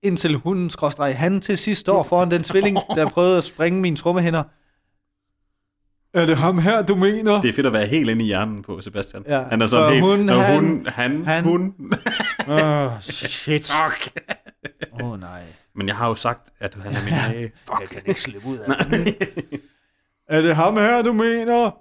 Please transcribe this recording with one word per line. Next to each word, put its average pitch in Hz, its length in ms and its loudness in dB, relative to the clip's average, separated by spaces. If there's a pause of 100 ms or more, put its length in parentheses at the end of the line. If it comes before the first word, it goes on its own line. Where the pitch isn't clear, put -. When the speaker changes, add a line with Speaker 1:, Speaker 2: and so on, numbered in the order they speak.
Speaker 1:
indtil 170 340 0
hun, 175 340 -2
skråstreg, 143 480 -2
han 185 220 0
til 190 180 -2
sidst 208 220 -2
står 185 220 2
foran 175 280 2
den 170 120 0
tvilling, 196 360 2 (160)
der 156 140 2
prøvede 180 300 4
at 160 60 -2
springe 175 360 -2
mine 175 160 0
trommehinder. 170 460 0 (1700)
"Er 170 120 4
det 160 100 4
ham 175 220 2
her, 208 240 2
du 190 120 2
mener?" 208 460 2
Speaker 2:
Det 131 80 2
er 110 40 0
fedt 135 140 2
at 120 60 2
være 107 140 2
helt 127 240 0
inde 113 140 0
i - 20 0
hjernen 104 360 -2
på 92 180 -12
Sebastian. 98 480 -10
Speaker 1:
Ja. 135 140 0
Speaker 2:
Han 113 200 0
er 110 40 4
sådan 123 200 4
Speaker 1:
Og 139 60 6
Speaker 2:
helt, 156 120 6
Speaker 1:
hun, 196 140 4
Speaker 2:
"Nå, 202 140 2
Speaker 1:
han, 190 320 4
Speaker 2:
hun, 160 220 -2
han, 135 400 -4
Speaker 1:
han. 160 180 0
Speaker 2:
hun." 180 300 0 (380)
<laughs> - 360 -6
Speaker 1:
Åh, 147 420 2 (100)
shit. - 720 -6
Speaker 2:
Fuck. 156 400 -2 (920)
Speaker 1:
Åh, 117 180 -8
nej. 90 220 -16 (320)
Speaker 2:
Men 98 140 -4
jeg 101 80 -2
har 117 120 -2
jo 113 60 0
sagt, 120 340 -6 (120)
at 101 140 -8
han 101 220 -8
er 110 80 -4
min 123 80 -2
Speaker 1:
Ja. 113 160 0
Speaker 2:
mage. 117 240 -8 (140)
Fuck. - 140 -4
Speaker 1:
Jeg - 80 -12
kan 214 180 -16
ikke 190 140 -2
slippe 214 280 -10
ud - 80 -6
af - 120 -10
Speaker 2:
Nej. 165 360 0
Speaker 1:
det. 202 120 -2 (1120)
"Er 156 140 2
det 165 140 2
ham 180 200 4
her, 233 260 4
du 240 100 2
mener?" 233 580 2 (100)